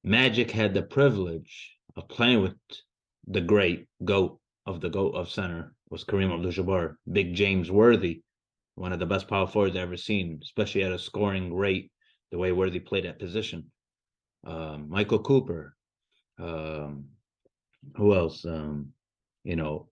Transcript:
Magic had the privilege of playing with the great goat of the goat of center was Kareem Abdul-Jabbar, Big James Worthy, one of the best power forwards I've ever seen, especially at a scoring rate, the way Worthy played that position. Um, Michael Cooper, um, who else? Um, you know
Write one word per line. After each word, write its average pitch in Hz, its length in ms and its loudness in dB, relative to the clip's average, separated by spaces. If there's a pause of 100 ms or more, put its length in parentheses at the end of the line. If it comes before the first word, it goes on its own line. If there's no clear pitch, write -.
Magic 117 480 2
had 107 220 2
the 95 100 0
privilege 98 920 0 (200)
of - 120 -14
playing 120 340 4
with 95 140 0 (720)
the 98 140 0
great 87 460 2 (160)
goat 95 360 2 (260)
of 90 160 -8
the 90 80 -4
goat 98 260 0
of 87 140 -6
center 87 440 -6 (160)
was 85 160 -10
Kareem 95 280 2
Abdul-Jabbar, 87 640 -2 (160)
Big 90 220 0
James 92 380 2
Worthy, 98 500 6 (540)
one 90 180 -4
of 87 60 -4
the 90 60 0
best 92 220 -2
power 98 200 0
forwards 95 280 2
I've 92 80 -2
ever 90 140 -8
seen, 85 460 -4
especially 101 400 -2
at 92 80 0
a 90 80 -4
scoring 95 540 -2
rate, 95 380 0 (400)
the 82 60 -6
way 92 140 0
Worthy 92 280 0
played 92 260 -4
that 87 140 -12
position. 95 520 -8 (720)
Um, 78 440 -10
Michael 101 300 0
Cooper, 87 560 0 (640)
um, 78 680 -8 (880)
who 104 180 6
else? 85 320 0
Um, 76 480 -6 (500)
you 87 120 -4
know 76 360 -4